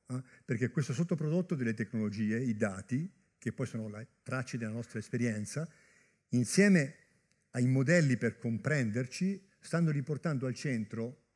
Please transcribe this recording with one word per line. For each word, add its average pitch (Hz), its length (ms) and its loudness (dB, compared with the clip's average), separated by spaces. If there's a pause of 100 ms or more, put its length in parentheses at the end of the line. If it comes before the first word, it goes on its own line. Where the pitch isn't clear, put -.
eh? 127 160 -8 (220)
Perché 123 260 0
questo 143 240 -2
sottoprodotto 170 600 0
delle 117 200 0
tecnologie, 107 640 -2
i 120 180 0
dati, 107 560 -2 (240)
che - 160 -6
poi 131 140 -4
sono 110 220 -6
le 107 180 -12 (160)
tracce 131 340 -6
della 113 160 -4
nostra 117 280 -8
esperienza, 117 680 -2 (640)
insieme 156 640 6 (560)
ai 127 160 0
modelli 135 500 4
per 107 220 -2
comprenderci, 127 1040 -2 (160)
stanno 165 300 0
riportando 143 560 -2
al 123 80 -2
centro 117 800 -6